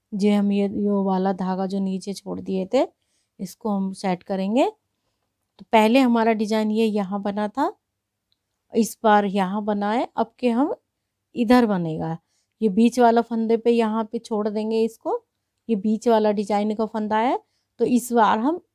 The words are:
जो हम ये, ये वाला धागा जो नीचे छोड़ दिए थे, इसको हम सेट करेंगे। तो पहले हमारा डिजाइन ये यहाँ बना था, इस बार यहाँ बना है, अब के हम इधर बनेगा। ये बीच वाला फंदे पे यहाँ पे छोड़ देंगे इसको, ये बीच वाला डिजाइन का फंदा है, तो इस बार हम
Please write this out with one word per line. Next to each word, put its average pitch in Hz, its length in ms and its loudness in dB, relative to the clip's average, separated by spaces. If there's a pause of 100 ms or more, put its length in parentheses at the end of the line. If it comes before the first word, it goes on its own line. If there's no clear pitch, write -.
(120)
जो 208 200 2
हम 202 200 2
ये, 202 120 0
ये 202 420 -2
वाला 190 300 0
धागा 185 320 -4
जो 196 120 -6
नीचे 190 340 -6
छोड़ 185 280 -12
दिए 185 320 -4
थे, 285 120 2 (540)
इसको 202 300 -10
हम 190 260 -2
सेट 185 280 -4
करेंगे। 208 460 -2 (880)
तो - 140 -20
पहले 226 300 4
हमारा 233 320 2
डिजाइन 214 380 -2
ये 220 160 0
यहाँ 202 340 -4
बना 208 280 -4
था, 302 220 -2 (1000)
इस 226 300 0
बार 208 240 6
यहाँ 196 360 -2
बना 208 280 -2
है, 240 240 -2
अब - 240 -2
के 247 120 0
हम 285 240 0 (600)
इधर 240 320 4
बनेगा। 165 500 -2 (440)
ये 220 100 2
बीच 233 280 4
वाला 233 240 6
फंदे 226 340 0
पे 240 140 0
यहाँ 226 340 0
पे 226 140 -10
छोड़ 214 300 -4
देंगे 220 340 -2
इसको, 320 400 -4 (460)
ये 226 80 0
बीच 214 300 -2
वाला 220 260 2
डिजाइन 208 420 -2
का 220 120 -4
फंदा 214 320 -4
है, 277 180 0 (420)
तो 233 80 0
इस 240 260 0
बार 214 260 2
हम 311 200 -2 (140)